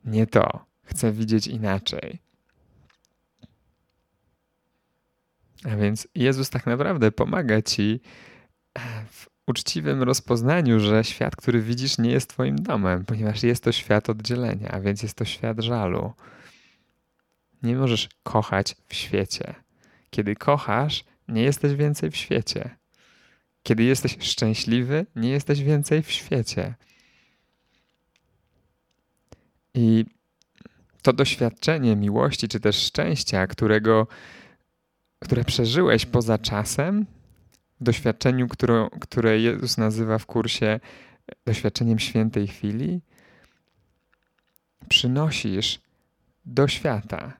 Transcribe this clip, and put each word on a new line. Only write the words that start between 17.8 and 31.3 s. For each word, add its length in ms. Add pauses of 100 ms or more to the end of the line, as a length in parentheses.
kochać 540 (120)
w 60
świecie. 600 (560)
Kiedy 260
kochasz, 680 (240)
nie 140
jesteś 320
więcej 360
w 60
świecie. 600 (840)
Kiedy 200
jesteś 380
szczęśliwy, 840 (100)
nie 140
jesteś 320
więcej 400
w 80
świecie. 640 (3000)
I 300 (1000)
to 100
doświadczenie 840